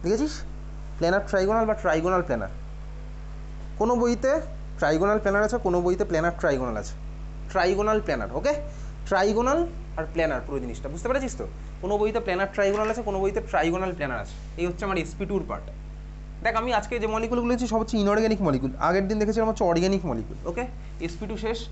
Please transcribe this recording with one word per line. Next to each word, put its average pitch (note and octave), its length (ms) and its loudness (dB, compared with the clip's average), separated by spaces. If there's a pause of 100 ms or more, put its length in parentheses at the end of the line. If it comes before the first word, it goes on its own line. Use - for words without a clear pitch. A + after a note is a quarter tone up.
দেখেছিস? A#3 300 2 (640)
Planner F3+ 320 4
trigonal G3+ 400 4
বা G#3+ 140 2
trigonal F3 440 4
planner। A2 240 -2 (1300)
কোনো A3+ 220 4
বইতে A#3+ 300 4 (480)
trigonal E3+ 440 4
planner G3+ 240 4
আছে, A#3+ 100 0 (100)
কোনো F3 180 4
বইতে F3 240 2
planner E3 320 2
trigonal B2+ 400 2
আছে। - 120 -8 (580)
Trigonal G3+ 540 4
planner, A#2 240 -2 (100)
okay? C4+ 140 2 (560)
Trigonal A3 500 4 (380)
আর D#3+ 160 -4
planner D3+ 320 0
পুরো C#3+ 180 -4
জিনিসটা, A#2+ 300 -8
বুঝতে E3+ 160 -6
পেরেছিস C4+ 300 0
তো? G#2+ 60 -4 (360)
কোনো F#3+ 200 0
বইতে A3 240 2
planner F#3+ 300 0
trigonal G#3 380 2
আছে, A#3 160 -2
কোনো G3 140 -2
বইতে F#3+ 160 2 (120)
trigonal F3+ 460 2
planner C3 260 -4
আছে। - 120 -10 (240)
এই E3+ 100 0
হচ্ছে F3 180 -6
আমার F#3 160 0
এসপি - 260 -6
টুর G3 200 0
part। E2+ 160 -6 (800)
দেখ, A3+ 180 2
আমি B3 180 0
আজকে - 140 -4 (100)
যে A3 100 2
মলিকুলগুলো A#3+ 380 2
লিখেছি B3 220 2
সব A3+ 80 4
হচ্ছে A3+ 220 -2
inorganic G#3+ 440 4
molecule। C3+ 240 2 (160)
আগের F#3+ 220 4
দিন G#3+ 120 2
দেখেছিলাম A3 300 2
হচ্ছে A3 200 0
organic F#3 380 4
molecule, A2+ 280 -4 (120)
okay? G#3 140 -4 (420)
এসপি F#3+ 260 -6
টু G#3+ 120 -4
শেষ A3+ 140 -2 (140)